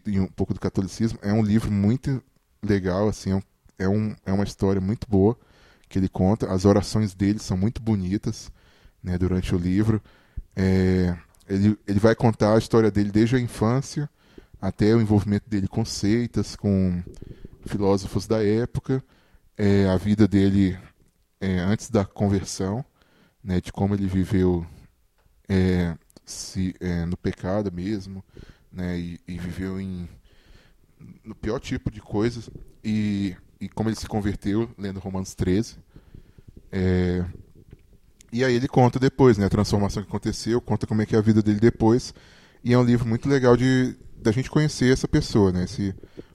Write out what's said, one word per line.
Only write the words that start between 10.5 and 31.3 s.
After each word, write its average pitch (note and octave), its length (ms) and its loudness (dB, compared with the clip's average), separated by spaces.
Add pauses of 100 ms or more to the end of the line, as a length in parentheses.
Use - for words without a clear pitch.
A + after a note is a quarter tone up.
É, F#2 600 2 (320)
ele, G2+ 380 2
ele G2+ 140 0
vai A2+ 160 4
contar A2 400 2
a - 20 6
história A2+ 320 4
dele G#2 220 0
desde A2+ 240 4
a C3 40 2
infância B2 720 -2 (520)
até G#2 340 2
o A#2 60 6
envolvimento G2+ 480 2
dele G2 180 -2
com A2 180 -4
seitas, A2 720 -2
com F#2+ 480 0 (600)
filósofos G2 600 -2
da A2 180 0
época, A#2+ 600 -2 (540)
é, G2 320 4
a F#2 80 2
vida G#2 300 2
dele, G2 500 2 (600)
é, F#2+ 200 -2
antes - 300 -2
da G2 160 2
conversão, G2 760 -4 (600)
né, F2+ 180 -2
de - 100 -10
como G2+ 220 -2
ele G2 140 -2
viveu, F#2 580 0 (840)
é, F2+ 480 0 (300)
se, - 540 -8
é, F2 260 -4
no F2+ 100 -6
pecado F#2+ 560 -4
mesmo, F#2+ 520 -8 (480)
né, F2+ 280 -6
e, F2 280 -10
e F2 100 -10
viveu F#2 420 -8
em, F2+ 280 -10 (1160)
no G#2+ 100 -18